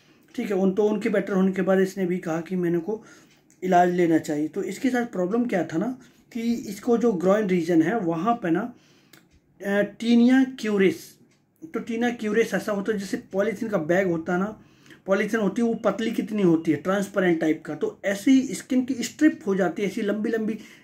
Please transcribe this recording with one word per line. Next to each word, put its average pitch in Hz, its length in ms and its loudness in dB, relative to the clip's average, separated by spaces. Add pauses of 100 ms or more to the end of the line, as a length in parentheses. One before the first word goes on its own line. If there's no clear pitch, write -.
(340)
ठीक 226 120 -6
है, 196 100 -2
उन, 190 180 2
तो 208 100 2
उनके 214 240 0
बेटर 202 240 -2
होने 190 200 2
के 190 100 -2
बाद 190 180 2
इसने 190 260 -2
भी 180 120 0
कहा 170 220 -4
कि 185 160 -6
मैंने 175 220 0
को 208 260 -8 (580)
इलाज 180 280 4
लेना 170 280 4
चाहिए। 156 300 -4
तो 190 140 -8
इसके 220 280 -4
साथ 240 160 -2
प्रॉब्लम 202 400 -2
क्या 180 180 0
था 160 140 -6
ना 247 200 -4 (340)
कि 233 220 -2
इसको 233 440 -2
जो 233 140 2
ग्रॉइन 190 340 2
रीजन 175 360 2
है 214 160 0
वहाँ 170 360 0
पे 185 160 -4
ना, 208 240 -2 (920)
अ, 202 160 2
टीनिया 233 640 4
क्यूरिस, 208 760 -2 (400)
तो 240 200 -8
टीनिया 233 300 -2
क्यूरिस 214 440 -2
ऐसा 196 180 -2
होता 196 200 -4
है 208 60 -2
जैसे 196 180 -8
पॉलीथीन 214 520 -4
का 202 100 0
बैग 175 300 2
होता 170 240 -2
है 175 60 0
ना, 208 240 -4 (440)
पॉलीथीन 208 340 0
होती 196 220 0
है 233 60 2
वो 226 60 0
पतली 226 360 -2
कितनी 208 320 -2
होती 160 280 4
है, 143 60 2
ट्रांसपेरेंट 185 640 0
टाइप 156 240 0
का, 151 100 -10
तो - 300 -6
ऐसी 247 380 4
स्किन 254 420 -2
की 254 100 -4
स्ट्रिप 302 520 0
हो 196 80 0
जाती 185 280 -2
है, 190 60 0
ऐसी 226 140 -6
लंबी 214 280 -2
लंबी 220 280 -4 (240)